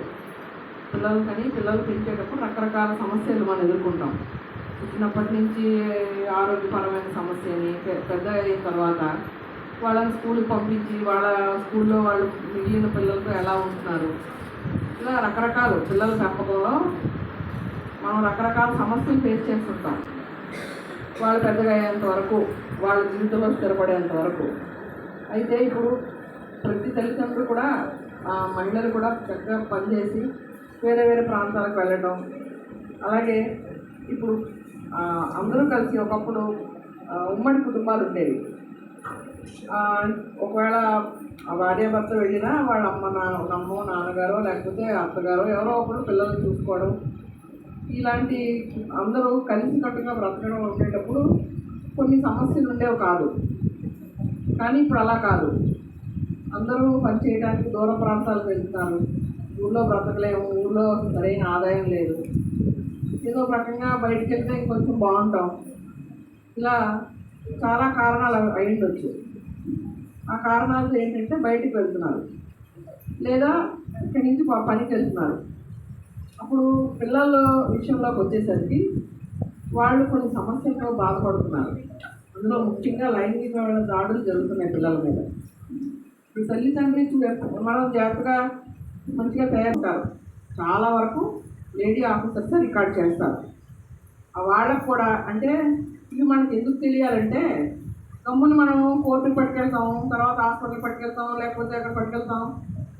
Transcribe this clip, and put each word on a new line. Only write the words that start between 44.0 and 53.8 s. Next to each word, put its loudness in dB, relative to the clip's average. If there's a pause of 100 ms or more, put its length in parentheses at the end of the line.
లేకపోతే -2
అత్తగారో 0
ఎవరో 2
ఒకరు 0
పిల్లల్ని 2
చూసుకోవడం, 0 (920)
ఇలాంటి 0 (300)
అందరూ 2
కలిసికట్టుగా 0
బ్రతకడం -2
ఉండేటప్పుడు 2 (560)
కొన్ని 4
సమస్యలు 2
ఉండేవి 0
కాదు. 2 (1300)